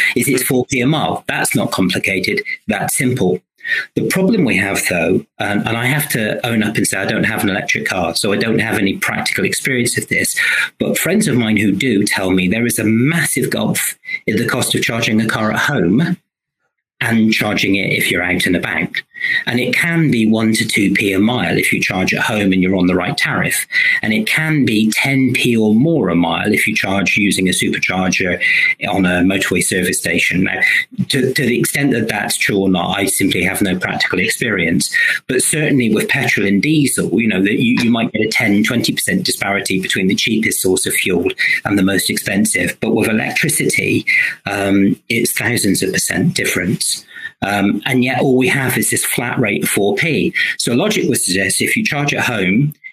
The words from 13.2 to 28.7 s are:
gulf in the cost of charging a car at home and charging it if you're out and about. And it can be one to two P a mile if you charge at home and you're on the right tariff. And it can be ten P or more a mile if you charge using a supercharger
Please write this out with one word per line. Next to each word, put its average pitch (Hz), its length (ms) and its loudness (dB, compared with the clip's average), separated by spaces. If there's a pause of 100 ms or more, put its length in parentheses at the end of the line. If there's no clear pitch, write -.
gulf - 440 -2 (300)
in 107 120 0
the 113 100 0
cost 117 260 -2
of 120 80 0
charging 113 400 0
a 110 60 0
car 107 240 -2
at - 80 -2
home 135 580 2 (840)
and 113 320 2
charging 101 420 0
it 95 180 0
if - 160 -2
you're 90 140 0
out 90 220 0
and 90 100 2
about. 85 460 -4 (440)
And 120 140 -2
it 240 160 -2
can 165 340 2
be 117 160 2
one 110 280 2
to - 120 0
two 98 280 0
P 98 200 0
a 92 60 0
mile 104 360 2
if 92 160 0
you 95 80 0
charge 95 320 0
at - 120 -2
home 104 280 0
and 92 120 2
you're 95 120 2
on 92 120 2
the 90 80 2
right 87 200 0
tariff. 92 520 -2 (340)
And 110 120 -2
it 110 120 0
can 156 400 0
be 110 240 2
ten 131 440 2
P 120 220 2
or 107 200 4
more 131 340 4
a 85 60 0
mile 85 360 0
if - 160 0
you 110 80 -2
charge 98 420 0
using 98 300 0
a 90 40 0
supercharger 92 880 0 (480)